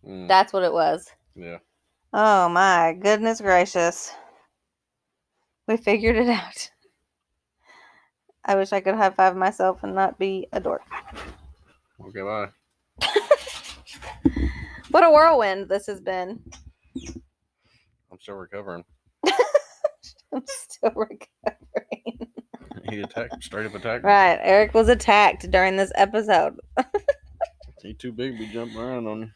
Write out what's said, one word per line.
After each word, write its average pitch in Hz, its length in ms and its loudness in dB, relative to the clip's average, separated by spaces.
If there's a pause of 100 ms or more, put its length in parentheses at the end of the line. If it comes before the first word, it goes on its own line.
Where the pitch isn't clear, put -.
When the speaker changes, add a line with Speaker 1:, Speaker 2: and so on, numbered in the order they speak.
Speaker 1:
Mm. 95 220 -14
Speaker 2:
That's 190 260 4
what 190 80 0
it 170 100 0
was. 160 380 -2 (260)
Speaker 1:
Yeah. 85 220 -16 (560)
Speaker 2:
Oh 202 340 4
my 170 500 2
goodness 214 440 0
gracious. 180 720 0 (1500)
We 220 100 0
figured 226 400 0
it 240 140 0
out. - 400 -6 (1800)
I 196 80 0
wish 196 180 0
I 202 80 -2
could 190 140 -2
high 208 160 2
five 185 260 2
myself 190 480 -2
and 196 100 -8
not 190 240 -2
be 190 360 -4
a 202 60 -2
dork. 180 220 -6 (1160)
Speaker 1:
Okay, 98 220 -14
bye. 101 260 -6 (540)
Speaker 2:
<laughs> - 80 -4 (1800)
What 320 140 6
a 330 60 6
whirlwind 247 580 4
this 196 180 -4
has 196 140 -12
been. 185 400 -8 (1700)
Speaker 1:
I'm 92 80 -20
still 101 180 -16
recovering. 95 480 -14 (200)
Speaker 2:
<laughs> - 220 -8 (1080)
I'm 254 140 -8
still - 500 -6
recovering. - 1300 -12 (600)
Speaker 1:
He 104 140 -8
attacked, - 420 -10
straight 107 220 -8
up 101 80 -10
attacked 113 280 -6
me. 190 80 0
Speaker 2:
Right. 190 320 6
Eric 202 300 4
was 226 160 4
attacked 208 640 4
during 185 260 2
this 190 180 -2
episode. 208 640 2 (180)
<laughs> 262 80 0 (1000)
Speaker 1:
He 107 120 -16
too 123 160 -12
big 123 220 -6
to 117 60 -12
be 110 140 -12
jumping 117 260 -10
around 120 280 -8
on 107 140 -8 (160)